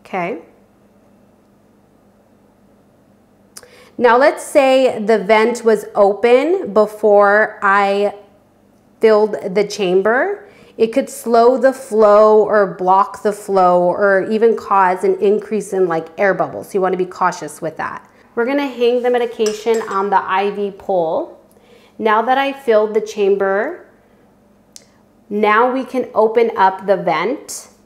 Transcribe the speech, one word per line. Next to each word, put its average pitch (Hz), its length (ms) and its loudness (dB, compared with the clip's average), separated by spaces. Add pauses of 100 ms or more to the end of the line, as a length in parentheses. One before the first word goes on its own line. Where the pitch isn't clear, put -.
Okay. 190 380 -8 (3500)
Now 233 180 4
let's 311 260 2
say 262 640 2
the 214 140 2
vent 220 460 0
was 220 200 2 (100)
open 240 800 2
before 208 920 2
I 202 520 0 (840)
filled 208 540 2
the 202 140 0
chamber. 214 760 -2 (300)
It 226 160 0
could 262 180 -2
slow 233 480 2
the 262 140 2
flow 214 720 4
or 196 320 0
block 190 480 0
the 214 80 0
flow 185 500 0
or 190 480 0
even 220 260 2
cause 190 460 0
an 190 180 0
increase 202 520 -2
in, 185 160 0
like, 165 180 -4 (100)
air 190 180 0
bubbles. 139 340 -6
So - 60 -20
you 196 60 -2
wanna 185 160 -2
be 185 80 -4
cautious 170 560 -6
with 160 180 -8
that. - 300 -12 (280)
We're 233 80 -2
gonna 277 240 -2
hang 240 340 -2
the 247 80 0
medication 226 760 -2
on 202 220 -4
the 190 120 0
I 202 300 -4
V 202 180 -6
pole. 190 680 -4 (640)
Now 220 240 0
that 254 160 0
I 277 140 -2
filled 214 420 0
the 214 60 2
chamber, 202 880 -2 (1400)
now 214 440 2
we 262 100 -4
can - 320 -6
open 220 420 2
up 190 300 0
the 196 100 2
vent. 175 720 -6 (160)